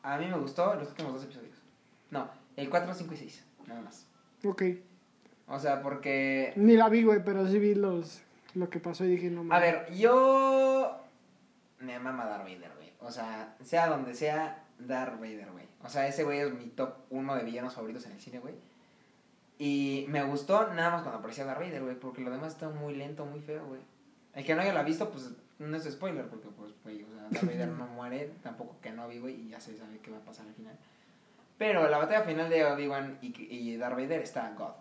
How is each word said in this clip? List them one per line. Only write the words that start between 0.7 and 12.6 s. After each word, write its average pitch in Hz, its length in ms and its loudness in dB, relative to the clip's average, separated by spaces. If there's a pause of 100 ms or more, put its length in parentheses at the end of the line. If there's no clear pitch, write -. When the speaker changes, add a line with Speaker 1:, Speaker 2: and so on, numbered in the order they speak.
Speaker 1:
los 151 140 -4
últimos 143 240 -8
dos 135 120 -8
episodios. 117 360 -18 (500)
No, 139 200 -6 (260)
el 139 140 -6
cuatro, 175 240 0
cinco 165 180 -10
y 147 60 -12
seis, - 260 -18 (220)
nada 117 160 -12
más. - 240 -20 (380)
Speaker 2:
Ok. 190 180 0 (840)
Speaker 1:
O 135 120 -6
sea, 139 240 0
porque 135 760 0
Speaker 2:
Ni 220 200 12
la 220 120 10
vi, 226 140 6
güey, 208 200 8
pero 196 240 2
sí 196 120 4
vi 208 160 6
los, 180 480 0 (320)
lo 180 160 -2
que 175 100 -6
pasó 175 240 -4
y 185 40 4
dije, 180 200 2
"No 170 140 -4
Speaker 1:
A - 20 -6
Speaker 2:
mames". 170 160 6 (260)
Speaker 1:
ver, 175 80 -12
yo... 269 1040 6 (840)
Me 123 180 -10
mama 127 260 -6
Darth 104 200 -6
Vader, 90 320 -14